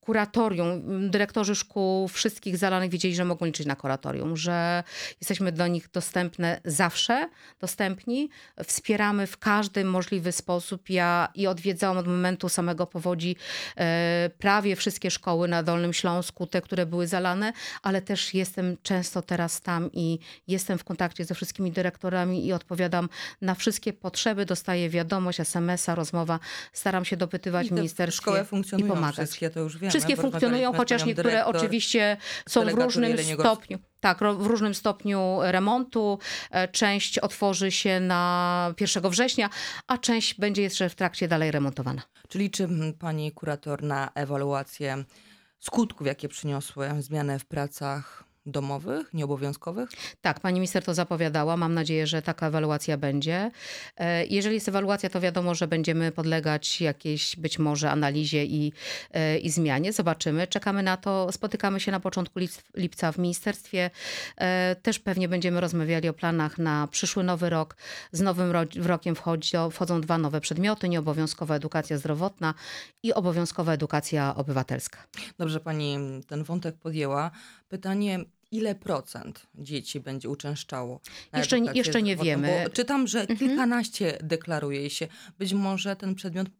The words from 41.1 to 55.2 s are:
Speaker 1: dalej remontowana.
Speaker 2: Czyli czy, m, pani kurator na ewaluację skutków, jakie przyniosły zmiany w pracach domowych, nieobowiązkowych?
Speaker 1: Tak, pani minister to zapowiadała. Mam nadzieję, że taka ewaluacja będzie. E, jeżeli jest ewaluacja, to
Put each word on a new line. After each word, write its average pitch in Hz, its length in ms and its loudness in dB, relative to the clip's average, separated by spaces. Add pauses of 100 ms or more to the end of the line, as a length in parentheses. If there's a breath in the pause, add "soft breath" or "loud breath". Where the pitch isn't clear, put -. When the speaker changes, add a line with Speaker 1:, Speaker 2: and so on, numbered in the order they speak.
Speaker 1:
dalej 160 220 2
remontowana. 135 520 0 (260 loud breath)
Speaker 2:
Czyli 190 220 0
czy, 196 140 -2
m, 160 340 0
pani 156 340 -4
kurator 147 500 -4
na 139 320 -2
ewaluację 139 880 -2 (540 loud breath)
skutków, - 480 0
jakie 143 220 -4
przyniosły 139 600 -4 (100)
zmiany 143 400 -2
w 135 60 -10
pracach 143 840 -6 (220)
domowych, 147 680 -4
nieobowiązkowych? 147 760 -4 (300 loud breath)
Speaker 1:
Tak, - 200 0
pani 180 140 2
minister 180 300 0
to 175 100 0
zapowiadała. 160 640 2
Mam 170 180 2
nadzieję, 156 320 2
że 156 160 0
taka 160 240 -2
ewaluacja 151 500 0
będzie. 151 540 0 (460 loud breath)
E, 170 300 0
jeżeli 202 280 2
jest 214 140 0
ewaluacja, 196 420 0
to 185 100 -2